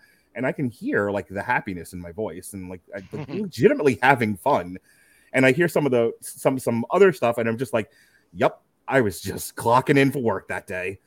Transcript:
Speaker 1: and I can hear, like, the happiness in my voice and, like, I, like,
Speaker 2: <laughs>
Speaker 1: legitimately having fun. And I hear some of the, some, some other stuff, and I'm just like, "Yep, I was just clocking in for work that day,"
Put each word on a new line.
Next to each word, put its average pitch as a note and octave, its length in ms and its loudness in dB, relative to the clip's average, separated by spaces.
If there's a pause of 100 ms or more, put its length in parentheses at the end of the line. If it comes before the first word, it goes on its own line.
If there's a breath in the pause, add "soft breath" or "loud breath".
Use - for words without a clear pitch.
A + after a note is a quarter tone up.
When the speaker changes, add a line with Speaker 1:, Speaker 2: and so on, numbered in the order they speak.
(340 soft breath)
Speaker 1:
and A#2+ 100 -6
I C3 60 -2
can D#3 180 -4
hear, A2 440 -2
like, G2 160 -4
the F#2+ 120 -8
happiness F#2+ 520 -4
in F2+ 80 -12
my F2 100 -14
voice F2+ 440 -10
and, F#2 140 -12
like, F#2 120 -14 (120)
I, G2 100 -10 (140)
like, D3 120 -12
Speaker 2:
<laughs> - 0 -
Speaker 1:
legitimately E3+ 720 0
having A#2+ 340 4
fun. F#2 420 0 (540 soft breath)
And C3 140 4
I C3 60 6
hear E3 160 2
some D#3 180 0
of C3 60 2
the, A#2 280 4
some, - 380 -2
some A#2 320 -2
other F#3 220 4
stuff, A#2+ 260 -2
and A2+ 100 0
I'm A2+ 80 -2
just B2+ 160 -6
like, A2 160 -2 (440 soft breath)
"Yep, A2+ 280 0 (280)
I C3 120 4
was G2+ 200 0
just - 340 -8
clocking B2+ 420 4
in C#3 140 4
for C#3+ 140 -4
work G2 240 -2
that - 180 -8
day," F#2 400 -8